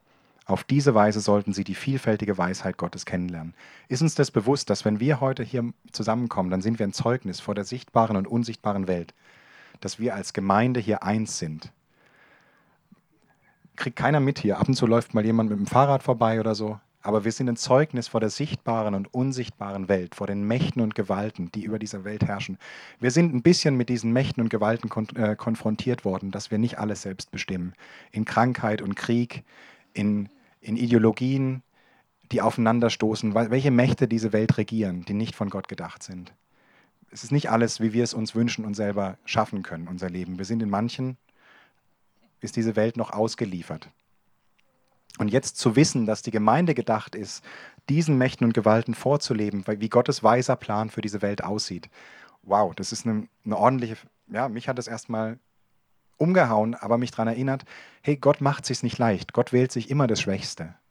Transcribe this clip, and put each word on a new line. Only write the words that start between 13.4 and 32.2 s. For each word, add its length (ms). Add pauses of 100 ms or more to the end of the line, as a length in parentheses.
Kriegt 200
keiner 240
mit 200
hier. 200
Ab 80
und 60
zu 140
läuft 260
mal 120
jemand 260
mit 60
dem 80
Fahrrad 380
vorbei 380
oder 120
so. 280 (200)
Aber 220
wir 80
sind 160
ein 80
Zeugnis 540
vor 100
der 100
sichtbaren 640
und 200
unsichtbaren 760
Welt, 280
vor 120
den 180
Mächten 360
und 140
Gewalten, 580
die 100
über 160
diese 240
Welt 220
herrschen. 320 (420)
Wir 100
sind 240
ein 80
bisschen 360
mit 100
diesen 240
Mächten 320
und 60
Gewalten 400
kon-, 260
äh, 220
konfrontiert 680
worden, 260
dass 220
wir 60
nicht 200
alles 260
selbst 280
bestimmen. 400 (400)
In 140
Krankheit 560
und 160
Krieg, 480 (480)
in, 340 (320)
in 160
Ideologien, 880 (720)